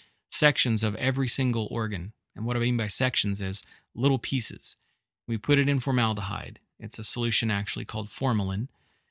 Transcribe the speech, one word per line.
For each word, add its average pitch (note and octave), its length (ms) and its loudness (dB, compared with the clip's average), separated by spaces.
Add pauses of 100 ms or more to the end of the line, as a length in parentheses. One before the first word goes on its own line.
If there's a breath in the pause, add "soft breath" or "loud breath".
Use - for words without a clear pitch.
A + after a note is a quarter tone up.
(320 soft breath)
sections B2 520 4
of G#2 120 0
every C3 320 0
single A#2 420 0
organ. G#2+ 440 -4 (220)
And G#2+ 100 -6
what A#2+ 120 0
I - 40 0
mean B2 160 2
by A2 100 0
sections G#2 540 0
is F#2+ 200 -4 (320 loud breath)
little C3+ 240 4
pieces. - 580 -4 (520)
We A#2 100 -2
put C#3 220 4
it C#3 100 4
in C#3 100 2
formaldehyde. G#2 800 -2 (200)
It's G#2+ 180 -10
a G#2+ 60 -8
solution A2+ 480 0
actually G#2 340 -4
called G#2+ 240 -8
formalin. G#2+ 600 0 (420)